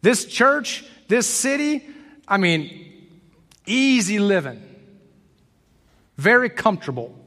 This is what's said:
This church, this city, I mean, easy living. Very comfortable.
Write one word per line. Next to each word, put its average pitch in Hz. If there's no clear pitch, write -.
This 226
church, 269
this 233
city, 285
I 202
mean, -
easy 233
living. 175
Very 233
comfortable. 139